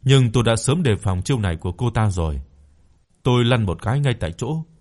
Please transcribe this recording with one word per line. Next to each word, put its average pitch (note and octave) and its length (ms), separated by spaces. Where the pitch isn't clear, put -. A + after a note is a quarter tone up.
Nhưng C3 300
tôi A#2+ 120
đã A2+ 120
sớm D#3 280
đề A2+ 120
phòng F#2 260
chiêu C3 180
này F#2 160
của F2+ 160
cô A#2+ 180
ta A2 200
rồi. D#2+ 320
Tôi B2 220
lăn A2+ 200
một E2 160
cái B2+ 180
ngay C#3 200
tại E2+ 120
chỗ. D#3 320